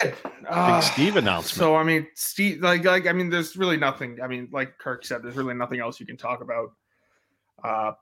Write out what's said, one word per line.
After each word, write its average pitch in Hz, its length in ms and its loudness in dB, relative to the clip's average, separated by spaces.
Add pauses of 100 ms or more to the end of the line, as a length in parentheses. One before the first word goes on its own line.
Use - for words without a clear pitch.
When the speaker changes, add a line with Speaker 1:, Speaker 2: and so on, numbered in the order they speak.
Speaker 1:
Big 202 140 -2 (340)
Speaker 2:
Uh, 175 320 4
Speaker 1:
Steve 175 360 2
announcement. 98 420 0
Speaker 2:
so, 160 160 6
I 160 80 6
mean, 160 320 2
Steve, 196 460 -2
like, 175 240 4
like, 185 220 4
I 175 60 2
mean, 180 180 0
there's 170 260 -2
really 180 220 2
nothing. 135 440 -2
I 127 60 -6
mean, 123 240 -8
like 131 260 -6
Kirk 127 260 -8
said, 120 180 -6
there's 123 120 -12
really 131 200 -4
nothing 123 260 -4
else 120 180 -8
you 104 80 -16
can 123 120 -16
talk 123 240 -6
about, 117 320 -6 (920)
uh, 110 380 -2